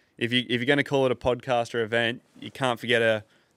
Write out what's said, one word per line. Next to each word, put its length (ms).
If 140
you, 160
if 120
you're 60
gonna 180
call 220
it 60
a 40
podcast 580
or 80
event, 380
you 120
can't 280
forget 220
a, 240